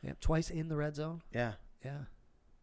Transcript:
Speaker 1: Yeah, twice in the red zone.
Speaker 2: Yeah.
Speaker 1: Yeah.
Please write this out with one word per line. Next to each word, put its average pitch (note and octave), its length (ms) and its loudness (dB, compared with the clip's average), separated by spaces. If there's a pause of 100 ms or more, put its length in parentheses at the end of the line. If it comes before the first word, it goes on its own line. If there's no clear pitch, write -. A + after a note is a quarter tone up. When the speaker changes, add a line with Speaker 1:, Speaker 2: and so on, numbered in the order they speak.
Speaker 1:
Yeah, - 200 -4
twice D#3+ 280 6
in E3 200 0
the D#3 80 0
red D3 180 0
zone. D#3+ 260 -4 (100)
Speaker 2:
Yeah. A#2 220 2 (300)
Speaker 1:
Yeah. C#3 220 -6 (580)